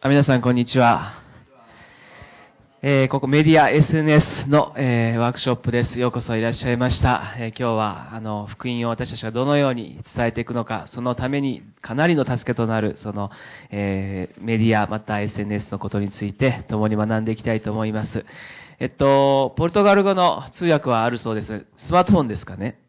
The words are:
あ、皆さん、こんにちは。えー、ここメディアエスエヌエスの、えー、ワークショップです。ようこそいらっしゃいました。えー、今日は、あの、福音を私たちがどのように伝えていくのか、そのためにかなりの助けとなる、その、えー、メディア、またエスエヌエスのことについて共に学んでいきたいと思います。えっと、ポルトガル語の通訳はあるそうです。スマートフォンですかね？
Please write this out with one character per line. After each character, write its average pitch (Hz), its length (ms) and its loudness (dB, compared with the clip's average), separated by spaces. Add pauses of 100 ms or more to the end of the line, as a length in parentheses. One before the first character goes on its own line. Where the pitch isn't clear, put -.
あ、 135 60 2
皆 139 140 6
さ 139 120 4
ん、 123 60 2
こ 123 80 2
ん 123 60 4
に 120 100 2
ち 131 140 0
は。 120 340 4 (1700)
え 135 220 4
ー、 131 40 2
こ 135 120 0
こ 135 80 -4
メ 147 160 4
デ 151 80 6
ィ 156 120 8
ア 131 60 4
エ 147 140 6
ス - 120 0
エ 156 60 2
ヌ 151 120 4
エ 151 60 8
ス - 300 -4
の、 147 260 2
え 120 400 0
ー、 113 40 0
ワ 120 100 2
ー 120 40 -4
ク - 60 -10
シ - 80 -4
ョ 127 60 2
ッ - 40 0
プ - 140 -4
で 120 120 2
す。 113 160 -6
よ 123 80 2
う 117 40 0
こ 123 100 -6
そ 117 140 -4
い 110 60 0
ら 117 80 0
っ 117 40 -4
し - 120 -8
ゃ 127 60 0
い 120 60 0
ま 123 120 2
し - 120 -2
た。 123 360 0
え 117 120 -6
ー、 - 0 -
今 117 240 -2
日 - 20 0
は、 104 400 -4
あ 113 40 -12
の、 107 280 -6
福 110 200 -12
音 120 200 -4
を - 20 -2
私 120 220 -6
た 113 40 -10
ち 117 60 -10
が 113 80 -6
ど 123 160 -2
の 147 120 2
よ 143 120 2
う 127 60 -2
に 85 240 -12 (160)
伝 117 140 0
え - 20 -10
て 117 100 -6
い 113 40 -6
く 120 100 -8
の 117 100 -4
か、 110 220 -8
そ 123 160 -12
の 123 100 -2
た 127 160 -6
め 143 100 -2
に 135 220 -6 (200)
か - 120 -12
な 147 140 0
り 175 80 4
の 139 100 2
助 127 260 -4
け 117 40 -2
と 117 100 0
な 110 160 0
る、 107 160 -2
そ 107 160 -12
の、 101 160 -6 (400)
え 98 680 -6
ー、 - 80 -18
メ 113 140 0
デ 107 60 2
ィ 110 200 4
ア、 101 40 -2
ま 104 140 -6
た 104 200 -4
エ 104 60 -4
ス 107 120 -8
エ 104 60 -4
ヌ 104 80 -6
エ 101 60 -2
ス 101 100 -12
の 98 80 -8
こ 101 140 -8
と 101 80 -2
に 101 100 -4
つ - 160 -10
い 101 80 -6
て 127 340 -2
共 107 200 -2
に 107 80 0
学 107 240 0
ん 110 40 -6
で 110 100 -2
い - 20 -4
き - 80 -16
た 117 100 -2
い 110 80 -2
と 110 100 -8
思 110 140 -4
い 107 80 -4
ま 110 120 -4
す。 - 200 -8 (540)
え 131 60 -6
っ 135 40 -4
と、 139 680 2
ポ 160 120 0
ル 170 40 -2
ト 202 120 2
ガ 202 100 6
ル 202 80 6
語 196 140 2
の 175 380 0
通 175 120 -6
訳 151 240 2
は 113 140 2
あ 120 80 2
る 120 80 -6
そ 113 140 -4
う - 20 -2
で 107 80 -6
す。 107 240 -12 (100)
ス 143 160 -8
マ 175 60 6
ー 185 60 4
ト 202 80 4
フ 190 40 6
ォ 156 60 2
ン 127 40 -4
で 107 100 -6
す - 100 -14
か 92 80 -14
ね？ 98 340 -8